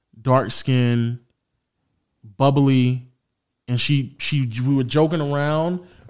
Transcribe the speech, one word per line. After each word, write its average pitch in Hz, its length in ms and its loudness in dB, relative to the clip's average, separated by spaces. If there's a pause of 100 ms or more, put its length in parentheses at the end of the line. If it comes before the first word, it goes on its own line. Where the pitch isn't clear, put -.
(200)
dark 127 320 2
skin, 120 680 0 (1160)
bubbly, 135 680 2 (640)
and 123 140 -2
she, 139 380 -2
she, 135 320 -4 (140)
we 139 100 0
were 135 100 0
joking 156 360 0
around, 151 600 -2 (300)